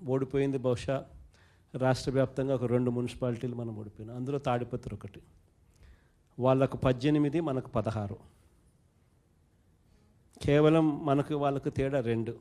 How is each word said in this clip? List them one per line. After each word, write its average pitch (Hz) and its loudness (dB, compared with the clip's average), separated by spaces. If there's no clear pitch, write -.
ఓడిపోయింది 135 0
బహుశా 127 -2
రాష్ట్ర 127 2
వ్యాప్తంగా 131 0
ఒక 123 -2
రెండు 123 2
మున్సిపాలిటీలు 120 -4
మనం 113 -8
ఓడిపోయినాం. 107 -14
అందులో 135 -4
తాడిపత్రి 120 -4
ఒకటి. - -14
వాళ్ళకు 131 4
పద్దెనిమిది, 147 2
మనకు 135 -4
పదహారు. 104 -4
కేవలం 156 4
మనకు 143 2
వాళ్ళకు 143 -2
తేడా 135 -2
రెండు. 117 -2